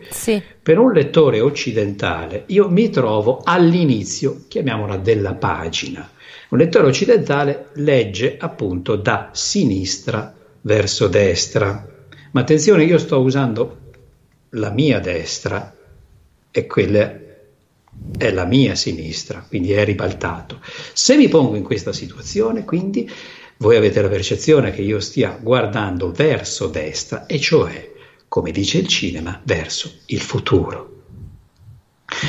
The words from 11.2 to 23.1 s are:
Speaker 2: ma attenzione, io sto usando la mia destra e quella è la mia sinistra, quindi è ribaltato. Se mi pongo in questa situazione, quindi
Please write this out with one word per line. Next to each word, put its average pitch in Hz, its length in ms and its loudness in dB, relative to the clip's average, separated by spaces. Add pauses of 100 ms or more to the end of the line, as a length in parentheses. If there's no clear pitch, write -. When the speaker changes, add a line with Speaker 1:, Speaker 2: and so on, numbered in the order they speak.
Speaker 2:
ma 131 100 2
attenzione, 156 440 4
io 170 120 6
sto 139 220 0
usando 127 580 0 (760)
la 107 180 -4
mia 127 260 2
destra 90 800 -6 (720)
e - 160 -4
quella 104 480 0 (1040)
è 110 140 0
la 92 140 -2
mia 113 280 2
sinistra, - 760 -8
quindi 95 260 -2
è 104 120 0
ribaltato. 95 760 -6 (320)
Se - 260 2
mi 269 100 8
pongo 139 280 4
in 101 80 -4
questa 104 300 -6
situazione, - 720 -4
quindi 196 420 -4 (540)